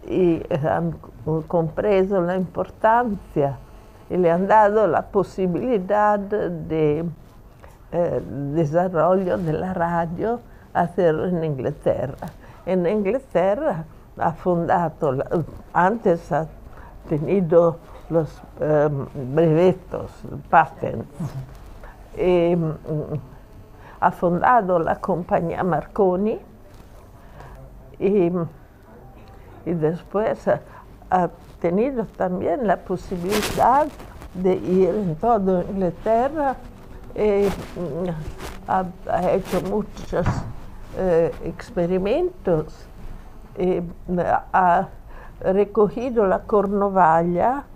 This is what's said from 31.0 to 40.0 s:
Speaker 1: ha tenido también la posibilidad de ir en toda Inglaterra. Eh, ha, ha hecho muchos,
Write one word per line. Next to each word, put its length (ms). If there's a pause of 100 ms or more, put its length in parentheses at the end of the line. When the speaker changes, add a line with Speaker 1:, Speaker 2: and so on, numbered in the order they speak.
Speaker 1:
ha 180 (320)
tenido 440
también 640
la 100
posibilidad 1080 (480)
de 200
ir 360
en 260
toda 480
Inglaterra. 920 (580)
Eh, 340 (1200)
ha, 160 (260)
ha 200
hecho 320
muchos, 640 (720)